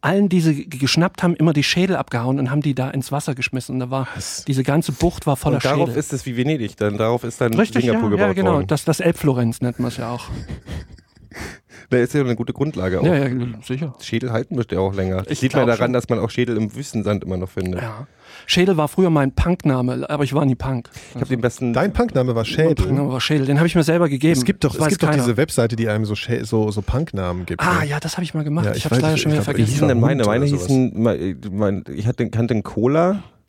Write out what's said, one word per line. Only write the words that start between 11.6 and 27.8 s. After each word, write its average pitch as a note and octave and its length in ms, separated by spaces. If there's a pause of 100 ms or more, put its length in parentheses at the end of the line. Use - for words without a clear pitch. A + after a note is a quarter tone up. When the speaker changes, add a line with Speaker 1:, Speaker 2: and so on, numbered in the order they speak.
Speaker 3:
Da B2+ 80
ist A#2+ 160
ja D3 80
eine B2 120
gute A#2 200
Grundlage F#2 460
auch. - 40
Speaker 1:
Ja, E3+ 100
ja, C#3 140 (340)
sicher. C3+ 380
Speaker 3:
Schädel B2 320
halten B2 240
bestimmt G2 240
auch F#2+ 140
länger. F#2 240
Das G2 140
Speaker 1:
Ich D3 80
Speaker 3:
sieht C3 120
man C#3 140
Speaker 1:
glaub A#2 100
Speaker 3:
daran, A#2+ 120
Speaker 1:
schon. B2+ 40
Speaker 3:
dass B2 160
man A#2 100
auch G#2+ 120
Schädel A#2 260
im G#2+ 180
Wüstensand G#2 500
immer F#2 120
noch F2+ 140
findet. F#2 320
Speaker 1:
Ja. A2+ 240 (400)
Schädel F3+ 320
war D3+ 100
früher F#3 220
mein C#3 220
Punkname, C3 760
aber C#3+ 160
ich C3 80
war D3 140
nie C3 80
Punk. C3 340 (260)
Speaker 3:
Ich A#2+ 60
hab B2+ 80
den B2+ 140
besten A#2+ 320
Speaker 2:
Dein E3 180
Punkname C#3+ 380
war A#2 120
Speaker 1:
Mein - 40
Speaker 2:
Schädel? D#3+ 280 (120)
Speaker 1:
Punkname C3+ 260
war B2+ 80
Schädel. D3 260
Den C#3 140
hab E3+ 60
ich E3 80
mir E3+ 80
selber E3 260
gegeben. C#3 240
Speaker 2:
Es C3 140
gibt - 180
doch, C#3 60
Speaker 1:
Das - 60
Speaker 2:
es - 40
Speaker 1:
weiß D#3+ 100
Speaker 2:
gibt - 120
doch D3+ 80
Speaker 1:
keiner. D3 140
Speaker 2:
diese A#2+ 120
Webseite, A#2 400
die A2+ 120
einem G#2+ 180
so G#2 80
Schä-, A#2+ 300
so, A2 260
so G#2 100
Punknamen F#2+ 640
gibt, F2 180
Speaker 1:
Ah, - 180